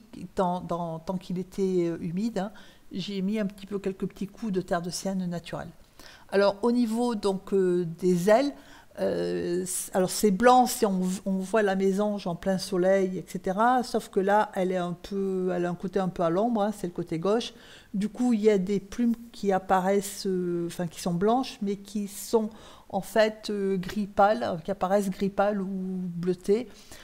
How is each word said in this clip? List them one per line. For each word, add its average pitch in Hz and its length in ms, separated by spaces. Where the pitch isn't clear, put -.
dans, 180 260
dans, 170 380
tant 185 180
qu'il 180 200
était, 185 520
euh, - 100
humide, 196 380
hein, 202 140
j'ai 196 280
mis 202 180
un 214 60
petit - 220
peu 202 120
quelques 190 280
petits 190 200
coups 208 260
de 185 100
terre 180 180
de 175 80
sienne 185 380
naturelle. 170 420
Alors 196 320
au 240 100
niveau 240 420
donc, 196 380
euh, 180 320
des 180 320
ailes, 269 240
euh, 175 680
c-, - 260
alors 185 180
c'est 214 200
blanc 240 360
si 233 200
on, 190 160
on 190 120
voit 190 240
la 196 140
mésange 196 500
en 170 80
plein 190 220
soleil, 185 640
et 156 100
cetera. 226 540
Sauf 220 260
que - 120
là, 208 340
elle 185 180
est 185 60
un 175 160
peu, 190 600
elle 175 120
a 175 40
un 175 40
côté 190 240
un 185 100
peu 180 140
à 165 80
l'ombre, 214 320
hein, 214 100
c'est 208 140
le 175 80
côté 170 240
gauche. 208 340
Du 208 160
coup, 247 240
il 214 80
y 214 80
a 214 80
des 190 240
plumes 233 340
qui 196 200
apparaissent, 190 720
euh, 175 420
enfin 175 180
qui - 160
sont 185 100
blanches, 220 480
mais 202 160
qui 202 320
sont 220 400
en 190 60
fait, 214 480
euh, 196 300
gris 202 280
pâle, 214 360
euh, 196 160
qui 160 120
apparaissent 190 380
gris 196 220
pâle 202 320
ou 185 60
bleutées. 185 1000